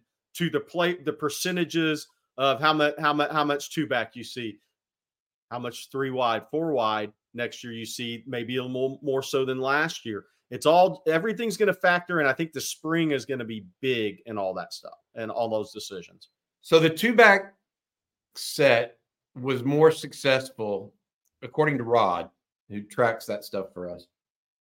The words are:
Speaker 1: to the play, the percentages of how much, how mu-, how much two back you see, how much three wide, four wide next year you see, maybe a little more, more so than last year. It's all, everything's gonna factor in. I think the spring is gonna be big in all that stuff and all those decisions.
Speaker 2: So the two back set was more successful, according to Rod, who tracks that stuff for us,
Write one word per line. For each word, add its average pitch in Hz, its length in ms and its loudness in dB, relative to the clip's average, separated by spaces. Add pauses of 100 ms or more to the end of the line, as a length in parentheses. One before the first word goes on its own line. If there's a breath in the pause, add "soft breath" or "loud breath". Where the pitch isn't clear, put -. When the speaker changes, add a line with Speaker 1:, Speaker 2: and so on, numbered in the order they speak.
(340)
Speaker 1:
to 170 160 -2
the 147 100 -2
play, 175 360 -2
the 151 180 -6
percentages 156 920 -2 (300)
of 135 220 2
how 156 140 4
much, 147 260 2
how 151 140 2
mu-, 147 180 0
how 151 140 2
much 143 260 -4
two 151 160 -2
back 117 280 -2
you 120 100 -12
see, 117 340 -12 (920)
how 117 80 -10
much 123 320 -10
three 135 220 -4
wide, 120 400 0
four 160 220 -2
wide 107 400 0 (200)
next 117 300 -6
year 120 80 -12
you 113 140 -10
see, 117 420 -8
maybe 123 300 -6
a 127 40 0
little 127 100 -8
more, 131 300 -4
more 135 220 -2
so 135 220 -2
than 131 140 -4
last 143 460 -2
year. 104 200 -8 (240)
It's - 160 -10
all, 170 420 6
everything's 208 500 0
gonna 202 160 2
factor 175 460 0
in. 175 80 2
I 165 60 4
think 165 180 -4
the 127 100 -8
spring 160 500 -2
is 131 140 -2
gonna 127 200 -6
be 110 200 -12 (160)
big 110 440 -2
in 107 120 -8
all 95 180 -4
that 87 180 -10
stuff - 240 -18 (180)
and 110 160 -8
all 117 180 -2
those 107 220 -4
decisions. 95 580 -16 (320)
Speaker 2:
So 165 180 4
the 160 100 6
two 220 260 0
back 202 400 8 (800)
set - 600 2 (420)
was 127 240 -2
more 151 280 8
successful, 131 1000 -4 (480)
according 147 360 0
to 120 60 -4
Rod, 101 460 2 (400)
who 104 120 -10
tracks 113 460 -2
that 107 180 -8
stuff 95 280 -8
for 90 160 -10
us, 87 180 -14 (540)